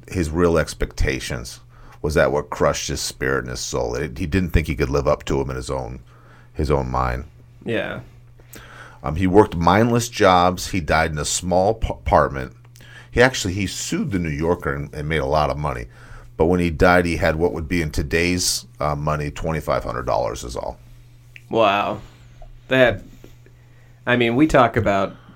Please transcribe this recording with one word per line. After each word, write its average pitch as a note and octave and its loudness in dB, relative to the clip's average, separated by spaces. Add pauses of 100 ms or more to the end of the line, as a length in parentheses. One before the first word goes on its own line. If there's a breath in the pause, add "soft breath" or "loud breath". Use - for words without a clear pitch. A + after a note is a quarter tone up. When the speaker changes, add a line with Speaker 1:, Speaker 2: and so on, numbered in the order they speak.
Speaker 1:
his E2 -2
real E2+ 2
expectations - -4 (420 soft breath)
was D2+ -2
that C#2+ 4
what D2 -2
crushed - 0
his C#2 -4
spirit C2 -2
and B1 -8
his B1 -8
soul. A#1+ -4
It, C2 -6
he F#2 -4
didn't E2+ -2
think E2 2
he D#2 -4
could C#2 0
live C#2+ 0
up D2 0
to C#2+ 0
him C2+ -4
in B1+ -8
his C2 -10
own, B1+ -8 (540 soft breath)
his D2 -2
own C2+ 2
mind. B1+ -2 (380)
Speaker 2:
Yeah. - -6 (1040 loud breath)
Speaker 1:
Um, D2+ -4
he F#2 2
worked G2 8
mindless A2+ 4
jobs. F#2 4
He G2+ -2
died D#2+ 0
in D2+ -4
a C#2+ -4
small F#2 0
p-, - -2
apartment. C2+ -2 (560 loud breath)
He A#2 4
actually, B2 2
he G2 -2
sued E3 -6
the F#2+ 0
New E2 -2
Yorker D2+ -2
and, C#2+ -8
and D2+ -6
made D#2 0
a C2+ -2
lot D2 2
of C#2+ -4
money. C2 -6 (500 loud breath)
But E2 2
when F2 2
he F2 0
died, F2+ 4
he E2 -2
had D#2+ 0
what E2 0
would D2 -6
be F2 0
in D#2 -4
today's, F2 -2 (140)
uh, D2 -2
money, D2 -4
twenty-five D2+ -4
hundred B1 -8
dollars A#1 -2
is A#1+ -12
all. - -8 (680)
Speaker 2:
Wow. G2+ 0 (720 soft breath)
That, B2+ 4 (1040 soft breath)
I A#2+ 6
mean, A#2 2
we D3+ 4
talk B2+ 4
about G2 0 (180)